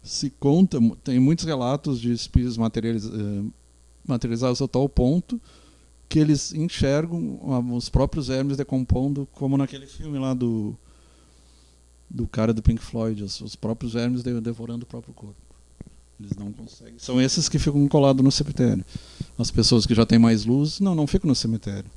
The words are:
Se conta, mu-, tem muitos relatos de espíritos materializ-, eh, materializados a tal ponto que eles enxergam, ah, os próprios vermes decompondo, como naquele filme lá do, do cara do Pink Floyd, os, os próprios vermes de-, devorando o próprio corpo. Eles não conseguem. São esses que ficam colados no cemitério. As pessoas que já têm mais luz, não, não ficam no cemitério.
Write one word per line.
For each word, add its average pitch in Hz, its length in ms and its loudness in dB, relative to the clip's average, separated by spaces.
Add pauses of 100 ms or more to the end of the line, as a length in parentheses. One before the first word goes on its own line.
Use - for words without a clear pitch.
Se - 280 -6
conta, 156 480 4
mu-, 113 160 4
tem 127 240 0
muitos 156 260 4
relatos 139 540 -2
de 120 120 -2
espíritos 120 460 0
materializ-, 113 480 -2
eh, 104 380 -6 (640)
materializados 123 560 -2
a 131 60 -2
tal 135 220 0
ponto 170 500 0 (720)
que - 100 0
eles 151 340 2
enxergam, 160 920 -2
ah, 131 160 -2 (140)
os 120 140 -6
próprios 139 400 0
vermes 135 300 -2
decompondo, 131 760 -2
como 135 240 -2
naquele 139 280 -4
filme 147 320 -12
lá 131 160 -2
do, 113 420 -2 (1300)
do 120 180 -6
cara 113 260 0
do 110 100 -4
Pink 113 180 4
Floyd, 110 420 -6
os, - 180 -10
os - 140 -14
próprios 117 380 -6
vermes 120 300 -2
de-, 120 180 -4
devorando 117 420 -8
o 120 40 -18
próprio - 260 -16
corpo. 101 220 -20 (840)
Eles 101 160 -8
não 101 160 -10
conseguem. 113 460 -20
São 127 240 0
esses 131 260 0
que 160 100 -2
ficam 143 300 4
colados 139 360 6
no 139 80 6
cemitério. 117 540 0 (520)
As 117 120 -2
pessoas 113 360 4
que 113 100 2
já 113 100 4
têm 113 140 6
mais 113 260 6
luz, 139 340 0
não, 196 140 2
não 151 140 0
ficam 185 200 0
no 131 80 4
cemitério. 104 600 -6